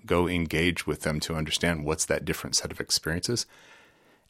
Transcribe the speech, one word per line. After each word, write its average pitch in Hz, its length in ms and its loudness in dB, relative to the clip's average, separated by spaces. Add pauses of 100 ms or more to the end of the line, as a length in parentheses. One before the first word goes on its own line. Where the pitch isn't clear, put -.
Go 87 220 4
engage 85 600 2
with 76 140 -2
them 78 200 0
to - 140 -4
understand 78 480 0
what's 76 220 0
that 73 180 0
different 73 320 -2
set - 160 -2
of - 80 -8
experiences. - 640 0 (840)